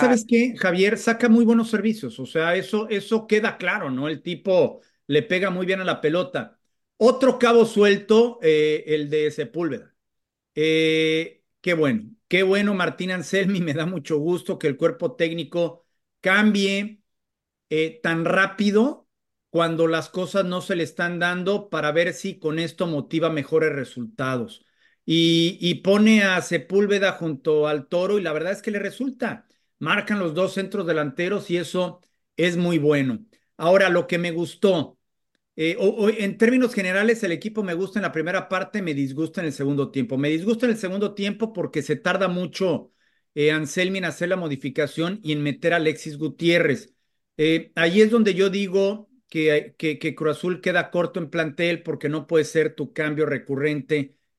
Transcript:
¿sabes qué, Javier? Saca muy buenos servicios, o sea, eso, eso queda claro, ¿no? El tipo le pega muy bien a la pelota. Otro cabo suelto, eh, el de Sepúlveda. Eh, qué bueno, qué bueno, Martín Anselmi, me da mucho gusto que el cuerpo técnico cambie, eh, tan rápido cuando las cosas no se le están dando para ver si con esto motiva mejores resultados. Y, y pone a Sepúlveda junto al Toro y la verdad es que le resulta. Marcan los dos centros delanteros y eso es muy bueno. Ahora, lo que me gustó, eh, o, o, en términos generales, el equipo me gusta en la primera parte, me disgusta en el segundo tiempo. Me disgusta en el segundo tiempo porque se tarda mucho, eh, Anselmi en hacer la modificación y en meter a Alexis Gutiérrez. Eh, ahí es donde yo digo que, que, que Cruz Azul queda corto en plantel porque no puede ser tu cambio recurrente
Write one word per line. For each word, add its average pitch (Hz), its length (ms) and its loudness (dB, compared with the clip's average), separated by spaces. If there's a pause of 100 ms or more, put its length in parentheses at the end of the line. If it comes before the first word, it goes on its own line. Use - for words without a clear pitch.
¿sabes 240 260 2
qué, 233 300 2
Javier? 190 420 2
Saca 226 300 0
muy 233 160 6
buenos 226 260 2
servicios, 208 480 -2
o 127 80 -10
sea, 165 300 0
eso, 208 320 -2
eso 220 400 -2
queda 214 300 0
claro, 180 300 -4
¿no? 131 200 -4
El 151 120 -6
tipo 175 600 0 (260)
le 143 160 2
pega 185 280 0
muy 185 140 -4
bien 190 160 -2
a 185 40 -6
la 165 160 -2
pelota. 160 580 -4 (380)
Otro 247 420 4
cabo 233 280 6
suelto, 208 760 4
eh, 151 460 4
el 151 220 -2
de 151 200 0
Sepúlveda. 147 640 -6 (600)
Eh, 160 880 0 (180)
qué 180 140 0
bueno, 135 360 0 (180)
qué 185 140 2
bueno, 202 320 2
Martín 180 380 -2
Anselmi, 185 480 -2
me 160 140 -2
da 160 120 -4
mucho 165 320 -4
gusto 170 400 -2
que - 80 -2
el 139 100 -2
cuerpo 170 400 -2
técnico 170 680 -4 (340)
cambie, 202 800 2 (720)
eh, 160 320 -2
tan 165 220 0
rápido 196 840 2 (420)
cuando 165 360 2
las 160 220 0
cosas 185 360 -2
no 180 160 -4
se 190 160 -4
le 170 80 -2
están 175 340 -4
dando 180 520 -2
para 151 220 -2
ver 170 220 0
si - 240 -10
con 156 200 -4
esto 165 280 -4
motiva 160 440 -2
mejores 156 420 0
resultados. 127 920 -6 (400)
Y, 165 560 2
y 170 160 0
pone 208 480 4
a 185 180 2
Sepúlveda 190 680 0
junto 151 560 0
al 151 200 -4
Toro 185 300 0
y 196 40 -4
la 160 100 -4
verdad 160 200 -4
es 202 100 -12
que 226 80 -6
le 202 80 -4
resulta. 202 680 -8 (320)
Marcan 202 420 -2
los 165 140 -4
dos 185 200 -2
centros 190 320 -6
delanteros 170 640 -2
y 170 80 0
eso 175 420 -4 (360)
es 175 200 0
muy 175 220 2
bueno. 139 460 2 (320)
Ahora, 185 340 6
lo 175 160 2
que 175 120 -2
me 175 120 -2
gustó, 170 680 0 (580)
eh, 165 220 0
o, 190 100 2
o, 214 200 2
en 208 300 -2
términos 240 360 4
generales, 208 500 0
el 175 80 0
equipo 214 300 -6
me 175 120 -4
gusta 185 240 -4
en 196 60 -2
la 165 80 -4
primera 170 360 -4
parte, 190 320 -4
me 165 140 -4
disgusta 143 460 -4
en 165 80 -4
el 139 40 -6
segundo 139 380 -2
tiempo. 131 260 -4
Me 143 140 0
disgusta 214 360 0
en 233 60 2
el 226 60 -4
segundo 196 360 -4
tiempo 202 380 -6
porque 156 300 -6
se 151 140 -4
tarda 180 320 -2
mucho, 180 640 -4 (420)
eh, 151 180 2
Anselmi 180 460 -2
en 180 80 -6
hacer 165 240 -4
la 190 60 0
modificación 156 840 -4
y 151 100 -4
en 147 100 -2
meter 165 320 -2
a - 20 2
Alexis 156 400 -2
Gutiérrez. 156 800 0 (420)
Eh, 160 380 0
ahí 175 280 4
es 214 80 6
donde 214 240 4
yo 190 160 2
digo 196 600 -2 (180)
que, 151 500 0
que, 151 200 -4
que 160 160 -6
Cruz 151 240 -2
Azul 180 220 -4
queda 175 300 -2
corto 175 300 -2
en 160 100 -8
plantel 170 520 -2
porque 147 260 -6
no 151 180 -6
puede 156 180 2
ser 156 300 0
tu 139 180 -8
cambio 151 340 -2
recurrente 143 920 -4 (220)